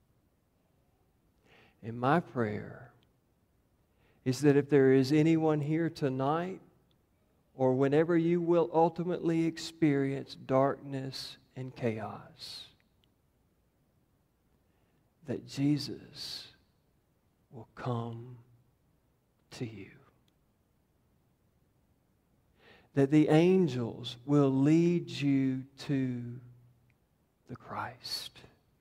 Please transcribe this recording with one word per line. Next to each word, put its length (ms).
And 160
my 200
prayer 720
is 180
that 160
if 140
there 200
is 200
anyone 500
here 300
tonight, 720
or 160
whenever 440
you 240
will 320
ultimately 720
experience 920
darkness 920
and 180
chaos, 920
that 220
Jesus 1000
will 240
come 600
to 140
you. 260
That 140
the 200
angels 960
will 260
lead 580
you 540
to 500
the 60
Christ, 840